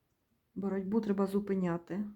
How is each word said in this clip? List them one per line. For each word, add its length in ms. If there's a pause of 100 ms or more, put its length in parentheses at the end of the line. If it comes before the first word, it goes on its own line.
(560)
Боротьбу 460
треба 240
зупиняти, 720 (160)